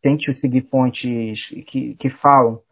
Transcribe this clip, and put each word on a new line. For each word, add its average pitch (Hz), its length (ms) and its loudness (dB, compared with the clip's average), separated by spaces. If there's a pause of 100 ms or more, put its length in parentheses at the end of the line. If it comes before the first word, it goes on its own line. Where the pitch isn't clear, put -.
Tente 143 340 0
seguir 127 320 -2
fontes 120 840 -4 (140)
que, 123 260 -6
que - 160 -6
falam 131 500 4 (120)